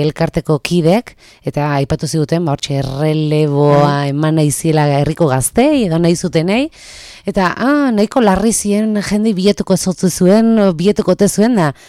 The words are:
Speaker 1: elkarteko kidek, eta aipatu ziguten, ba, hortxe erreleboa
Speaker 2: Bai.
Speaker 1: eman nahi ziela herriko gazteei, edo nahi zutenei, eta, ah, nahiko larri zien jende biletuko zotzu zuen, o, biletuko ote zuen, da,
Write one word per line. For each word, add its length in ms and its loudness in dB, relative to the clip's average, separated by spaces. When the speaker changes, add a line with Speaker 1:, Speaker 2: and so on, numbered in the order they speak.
Speaker 1:
elkarteko 560 -2
kidek, 540 0
eta 380 -4
aipatu 280 -4
ziguten, 380 -2
ba, 80 -2
hortxe 300 -4
erreleboa 960 0
Speaker 2:
Bai. 320 0
Speaker 1:
eman 300 0
nahi 100 0
ziela 320 0
herriko 340 0
gazteei, 560 0
edo 100 -2
nahi 160 2
zutenei, 520 -2
eta, 320 -2
ah, 400 0
nahiko 240 0
larri 320 2
zien 460 -2
jende 240 0
biletuko 480 0
zotzu 320 -2
zuen, 460 4
o, 160 2
biletuko 420 0
ote 160 2
zuen, 240 2
da, 160 0